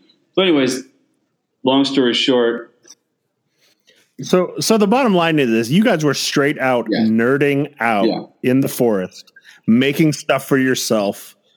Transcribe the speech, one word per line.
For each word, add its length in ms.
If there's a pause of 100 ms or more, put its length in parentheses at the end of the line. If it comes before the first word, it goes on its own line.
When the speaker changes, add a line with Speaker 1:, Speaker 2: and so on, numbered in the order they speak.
(340)
Speaker 1:
so 80
anyways, 420 (800)
long 220
story 260
short. 640 (1500)
Speaker 2:
So, 380
so 180
the 80
bottom 280
line 240
is 120
this: 200
you 140
guys 180
were 120
straight 440
out 320
Speaker 1:
Yeah. 100
Speaker 2:
nerding 800
out 280
Speaker 1:
Yeah. 140 (200)
Speaker 2:
in 180
the 80
forest, 600 (360)
making 480
stuff 320
for 100
yourself 800 (200)